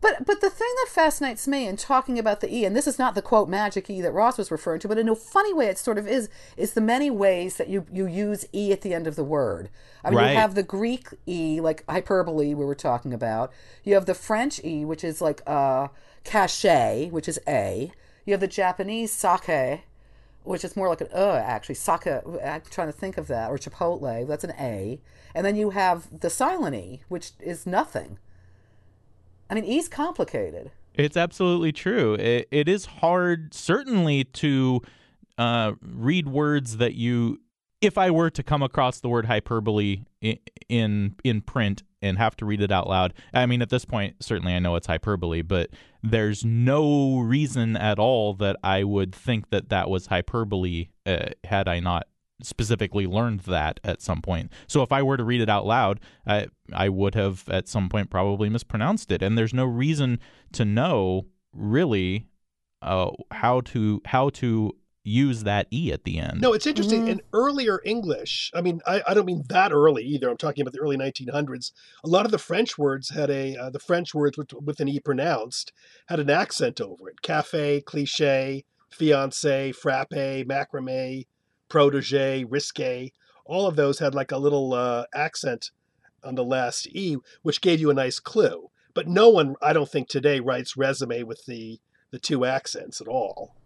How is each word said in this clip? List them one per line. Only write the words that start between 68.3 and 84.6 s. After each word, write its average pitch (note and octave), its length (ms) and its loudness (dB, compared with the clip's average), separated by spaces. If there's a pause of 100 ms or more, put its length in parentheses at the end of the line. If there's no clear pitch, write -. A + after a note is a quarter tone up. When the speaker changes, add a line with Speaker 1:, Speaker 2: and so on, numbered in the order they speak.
Speaker 3:
I E3+ 60 -2
mean, F3 260 0
I, G3 220 2
I F#3+ 60 2
don't G3+ 120 6
mean F3 220 -2
that F#3 240 4
early D3 320 6
either. C3 260 -2
I'm A#2 60 -2
talking C#3+ 260 -2
about B2+ 120 -4
the C#3+ 40 -12
early C#3+ 180 0
nineteen C3+ 300 -4
hundreds. C3 460 -4 (320)
A E3 40 -6
lot F#3 160 4
of A3 60 0
the G#3+ 80 2
French G3+ 400 -2
words C3+ 320 0
had C#3 180 -2
a, C3+ 280 -2
uh, B2+ 140 -10
the C3 100 -10
French F3 340 -2
words D3 240 2
with, D3 140 -10
with D3 260 -8
an D3+ 100 0
E C#3 120 -2
pronounced C3 720 -2 (340)
had E3+ 140 -2
an C#3+ 100 0
accent C#3+ 500 0
over F#2 280 -10
it. - 120 -20
Cafe, D3 640 -2
cliché, C#3 800 0 (320)
fiancé, C3+ 800 2
frappe, C3+ 720 -2
macrame, C3 800 -4 (420)
protégé, C3+ 800 4
risque. B2+ 640 -4 (320)
All F#3+ 220 0
of F3 100 0
those C#3 220 4
had, C#3 160 0
like, C3+ 160 -2
a C3+ 80 -2
little, C#3 340 2